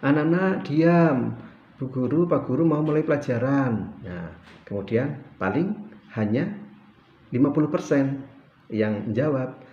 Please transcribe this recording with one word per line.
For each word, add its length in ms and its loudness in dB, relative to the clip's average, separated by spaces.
Anak-anak 640 2
diam, 720 4
Bu 140 -8
Guru, 340 0
Pak 240 -2
Guru 160 2
mau 160 2
mulai 240 0
pelajaran. 960 0
Nah, 300 -10
kemudian 560 -4
paling 380 0
hanya 320 0
lima 220 2
puluh 180 0
persen 560 0
yang 400 -2
menjawab. 480 -2